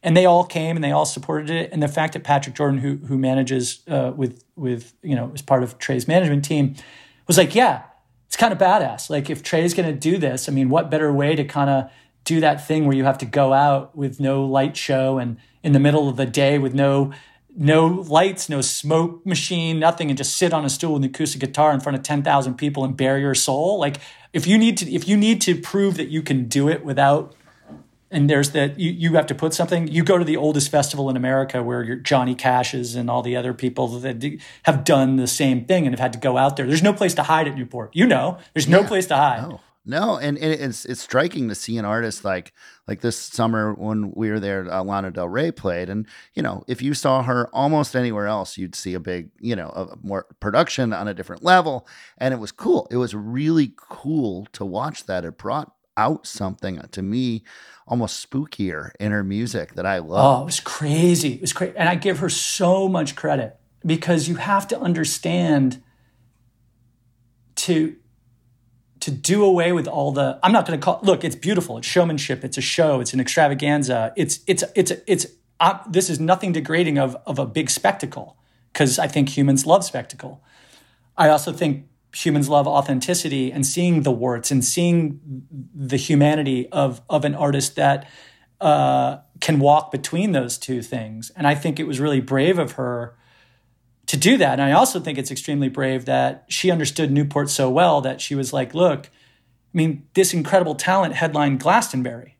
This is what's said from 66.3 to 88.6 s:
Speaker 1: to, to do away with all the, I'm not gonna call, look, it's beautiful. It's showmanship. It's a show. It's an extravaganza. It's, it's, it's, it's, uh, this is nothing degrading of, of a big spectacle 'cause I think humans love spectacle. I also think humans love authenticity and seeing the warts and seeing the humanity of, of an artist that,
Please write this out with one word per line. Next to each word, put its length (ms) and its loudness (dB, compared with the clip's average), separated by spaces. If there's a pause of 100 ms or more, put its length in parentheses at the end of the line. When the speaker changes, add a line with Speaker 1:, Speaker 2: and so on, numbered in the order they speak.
Speaker 1:
to, 400 0 (1080)
to 100 -6
do 320 2
away 280 4
with 160 0
all 240 -2
the, 320 -2
I'm 80 6
not 140 4
gonna 120 -2
call, 260 0
look, 200 4
it's 120 -4
beautiful. 420 -2
It's 100 -10
showmanship. 560 0
It's 140 -8
a 40 -6
show. 380 2
It's 140 -6
an 60 0
extravaganza. 960 0
It's, 320 -2
it's, 160 2 (120)
it's, 160 2 (160)
it's, 180 0 (340)
uh, 200 4 (100)
this 200 0
is 100 -4
nothing 320 2
degrading 460 0
of, 180 0 (100)
of 140 -6
a 60 -2
big 240 -4
spectacle 680 -4 (360)
'cause 240 2
I 100 0
think 300 0
humans 280 2
love 180 4
spectacle. 580 -12 (760)
I 120 6
also 220 2
think 360 -2 (280)
humans 340 0
love 180 4
authenticity 840 0
and 140 -2
seeing 380 2
the 80 2
warts 400 -2
and 120 2
seeing 560 0 (560)
the 220 -4
humanity 760 2
of, 380 -2
of 160 0
an 100 0
artist 400 0
that, 320 2 (540)